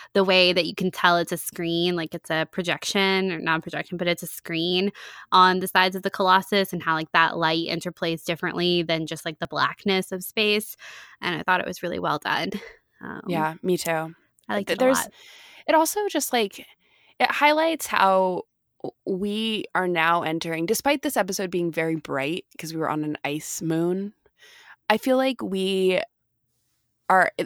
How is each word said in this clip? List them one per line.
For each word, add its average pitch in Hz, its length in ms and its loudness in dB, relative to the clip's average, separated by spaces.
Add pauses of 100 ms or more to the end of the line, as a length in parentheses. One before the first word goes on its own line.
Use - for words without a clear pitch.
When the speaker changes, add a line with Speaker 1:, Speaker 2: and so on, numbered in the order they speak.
(140)
Speaker 1:
the 196 100 6
way 185 280 6
that 175 140 2
you 175 80 -6
can 185 160 -2
tell 175 280 4
it's 170 140 -2
a 175 60 -2
screen, 170 580 -2
like, 165 200 -6
it's - 160 -10
a 160 200 -2
projection, 190 800 0
or 165 80 -6
not 160 200 0
a - 20 -4
projection, - 380 -8
but 175 80 -2
it's 175 160 -2
a 170 40 -12
screen 180 640 -2 (400)
on 185 280 6
the 185 80 -2
sides 185 280 2
of 185 60 -8
the 196 80 -2
Colossus, 190 640 2
and 170 80 -6
how, 160 140 0
like, 160 180 -4
that 165 240 4
light 165 320 0
interplays 170 540 -4
differently 175 580 0
than 160 240 -2
just, 156 200 -10
like, 165 120 -6
the - 100 -6
blackness 160 640 0
of 185 120 -6
space. 214 520 -2 (460)
And 170 180 -4
I 170 40 -8
thought 185 180 2
it - 60 -6
was 185 160 -6
really 175 160 -4
well 151 180 0
done. 156 320 -2 (520)
Um, - 260 -12
Speaker 2:
Yeah, 160 340 -2
me 180 160 0
too. 160 380 -6 (340)
Speaker 1:
I 214 60 -4
liked 202 120 -4
Speaker 2:
Th-, 170 100 -2
Speaker 1:
it - 40 -4
a 254 40 4
Speaker 2:
there's, 262 120 4
Speaker 1:
lot. - 140 -2 (560)
Speaker 2:
it 311 80 4
also 320 240 2 (100)
just, 294 240 -2
like, 220 320 -2 (540)
it - 100 2
highlights 311 580 2
how 190 560 4 (380)
w-, - 380 -6
we 214 460 -2 (100)
are 180 120 2
now 170 360 2
entering, 165 420 -2
despite 269 360 0
this 285 160 -2
episode 190 340 -2
being 175 220 0
very 160 240 0
bright 139 480 -4 (120)
'cause 160 160 -12
we 160 60 -6
were 156 100 -2
on 151 140 -2
an 151 200 -4
ice 147 380 -6
moon, 175 520 -2 (760)
I 214 80 2
feel 254 200 0
like 262 240 -2
we 190 580 0 (1120)
are, 185 220 4 (140)